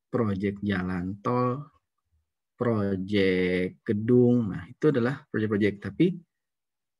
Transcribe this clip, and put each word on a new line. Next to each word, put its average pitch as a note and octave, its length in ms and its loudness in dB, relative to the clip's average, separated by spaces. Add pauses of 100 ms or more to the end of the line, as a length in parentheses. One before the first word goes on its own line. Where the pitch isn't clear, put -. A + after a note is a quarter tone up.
project G2+ 560 -2
jalan F#2 560 -4
tol, B2 400 -2 (960)
project F#2+ 1300 0
gedung. A#2+ 680 4
Nah, E2 160 -8
itu D3+ 240 0
adalah B2+ 340 -2
project-project. G#2+ 540 0
Tapi D#3+ 320 0 (880)